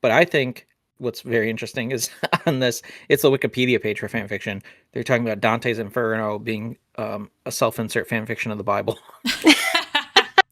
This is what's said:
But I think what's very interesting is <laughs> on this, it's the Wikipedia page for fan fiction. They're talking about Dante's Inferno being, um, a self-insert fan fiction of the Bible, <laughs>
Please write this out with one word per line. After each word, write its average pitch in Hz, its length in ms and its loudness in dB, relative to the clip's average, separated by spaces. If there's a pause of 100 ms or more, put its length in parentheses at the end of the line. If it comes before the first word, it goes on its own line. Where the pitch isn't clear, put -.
But 117 100 4
I 160 140 6
think 135 420 -2 (300)
what's 120 240 -6
very 113 280 0
interesting 113 420 -6
is 120 180 -4 (180)
<laughs> - 180 0
on 143 140 2
this, 123 220 0 (280)
it's 139 120 4
the 139 100 6
Wikipedia 123 500 2
page 107 180 -2
for 110 80 -6
fan 104 200 -4
fiction. 101 340 -6 (300)
They're 123 120 -6
talking 120 240 2
about 104 140 -2
Dante's 117 380 2
Inferno 110 600 -2
being, 113 380 -6 (200)
um, 104 320 -6 (160)
a - 60 -8
self-insert 113 560 0
fan 110 180 -2
fiction 113 260 -4
of 104 60 -4
the 101 60 -6
Bible, 104 340 0 (260)
<laughs> - 1160 2 (100)